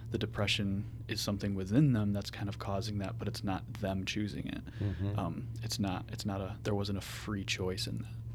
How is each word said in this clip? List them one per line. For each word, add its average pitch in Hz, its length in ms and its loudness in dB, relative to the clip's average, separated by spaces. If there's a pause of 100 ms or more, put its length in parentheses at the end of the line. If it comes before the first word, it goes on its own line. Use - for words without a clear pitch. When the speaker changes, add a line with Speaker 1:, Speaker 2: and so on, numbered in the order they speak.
(120)
Speaker 1:
the 113 60 0
depression 104 680 2 (220)
is 110 120 -2
something 98 360 0
within 113 380 6
them 104 200 4
that's 101 180 0
kind 104 160 -4
of 107 120 -4
causing 101 400 0
that, 95 200 -2
but 107 80 0
it's - 160 -4
not 95 200 0 (180)
them 95 240 2
choosing - 420 -2
it. - 140 -4 (220)
Speaker 2:
Mm-hmm. 98 360 2
Speaker 1:
Um, 85 280 -2 (160)
it's 110 160 -4
not, 92 320 0
it's 110 140 -4
not 98 160 0
a, 98 220 -4
there 104 120 2
wasn't 101 240 0
a - 20 -6
free - 420 -4
choice 92 440 0
in, - 180 -4 (300)